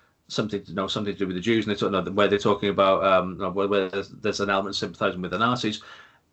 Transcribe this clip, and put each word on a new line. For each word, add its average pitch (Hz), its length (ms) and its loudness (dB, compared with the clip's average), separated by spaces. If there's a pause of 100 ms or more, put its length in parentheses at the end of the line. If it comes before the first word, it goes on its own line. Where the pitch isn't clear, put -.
(280)
something 104 340 -4
to, - 80 -20
you 82 40 -10
know, 98 120 -2
something 101 260 -4
to 87 60 -10
do 98 80 -2
with 92 100 -4
the 90 60 -4
Jews, 113 240 2
and 104 80 0
they - 40 -4
talk, 98 120 -2
no, 95 120 0 (100)
where 101 160 4
they're 101 100 4
talking 104 300 2
about, 95 360 4
um, 92 340 2 (160)
where, 98 140 0
where 98 200 2
there's, 98 220 -6
there's 95 300 -4
an 101 100 0
element 98 260 0
sympathizing 92 440 -4
with 90 120 -6
the 92 60 -4
Nazis, 113 440 -2 (500)